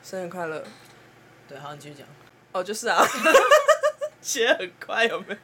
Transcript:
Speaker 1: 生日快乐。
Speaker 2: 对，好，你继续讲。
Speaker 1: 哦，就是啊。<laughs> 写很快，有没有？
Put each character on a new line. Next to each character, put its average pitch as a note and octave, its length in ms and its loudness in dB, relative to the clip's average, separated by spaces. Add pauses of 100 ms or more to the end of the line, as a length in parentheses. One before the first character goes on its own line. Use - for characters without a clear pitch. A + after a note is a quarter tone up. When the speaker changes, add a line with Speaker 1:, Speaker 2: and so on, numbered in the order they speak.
Speaker 1:
生 F#3 220 -12
日 - 20 -12
快 F3 200 -8
乐。 D#3 140 -10 (840)
Speaker 2:
对， C#3+ 100 -20
好， D3 160 -14
你 D3 60 -18
继 C#3+ 80 -20
续 D3 80 -20
讲。 C3 100 -20 (460)
Speaker 1:
哦， F#3 100 -4
就 G3 120 -6
是 G#3+ 160 -6
啊。 F3 180 4
<laughs> - 20 -2 (1120)
写 B3 320 -2
很 F#3 180 -4 (120)
快， A3+ 220 -2
有 F3+ 140 -4
没 G3+ 100 -14
有？ G3+ 140 -10